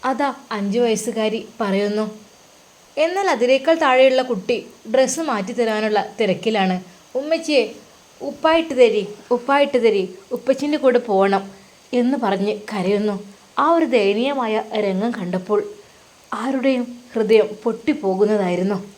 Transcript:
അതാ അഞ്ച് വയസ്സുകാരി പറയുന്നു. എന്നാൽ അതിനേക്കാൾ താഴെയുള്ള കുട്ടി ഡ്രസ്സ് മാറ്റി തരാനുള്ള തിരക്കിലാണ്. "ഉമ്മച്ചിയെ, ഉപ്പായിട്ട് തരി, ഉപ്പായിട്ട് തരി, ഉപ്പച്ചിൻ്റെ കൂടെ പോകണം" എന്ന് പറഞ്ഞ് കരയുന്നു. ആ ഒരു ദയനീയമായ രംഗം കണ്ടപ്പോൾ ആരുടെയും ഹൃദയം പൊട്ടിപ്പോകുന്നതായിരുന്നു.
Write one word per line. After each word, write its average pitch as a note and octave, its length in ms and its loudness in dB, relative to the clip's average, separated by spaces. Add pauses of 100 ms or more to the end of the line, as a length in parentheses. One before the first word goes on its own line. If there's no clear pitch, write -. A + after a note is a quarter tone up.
അതാ C4+ 200 -2 (280)
അഞ്ച് G3+ 260 -2
വയസ്സുകാരി A3 560 -2 (220)
പറയുന്നു. G#3 440 0 (1000)
എന്നാൽ F#4+ 300 -2
അതിനേക്കാൾ C4 400 2 (100)
താഴെയുള്ള C4 440 4
കുട്ടി A3+ 280 -2 (360)
ഡ്രസ്സ് C4 360 2
മാറ്റി G#3 300 -4
തരാനുള്ള G#3+ 420 0 (180)
തിരക്കിലാണ്. F#3+ 580 0 (440)
"ഉമ്മച്ചിയെ, D4+ 440 0 (560)
ഉപ്പായിട്ട് D#4+ 600 0
തരി, G#3 220 6 (340)
ഉപ്പായിട്ട് C#4 500 0
തരി, G3+ 180 2 (320)
ഉപ്പച്ചിൻ്റെ C#4 480 -2
കൂടെ A#3+ 240 4
പോകണം" G3 340 2 (580)
എന്ന് B3+ 240 2
പറഞ്ഞ് G3 300 0 (160)
കരയുന്നു. G3+ 460 0 (480)
ആ - 20 2 (100)
ഒരു E4 100 2 (100)
ദയനീയമായ A3 680 0 (240)
രംഗം G3 320 -2
കണ്ടപ്പോൾ F#3 420 -2 (720)
ആരുടെയും B3 540 -2 (280)
ഹൃദയം G#3+ 340 4 (160)
പൊട്ടിപ്പോകുന്നതായിരുന്നു. G3 1120 0 (200)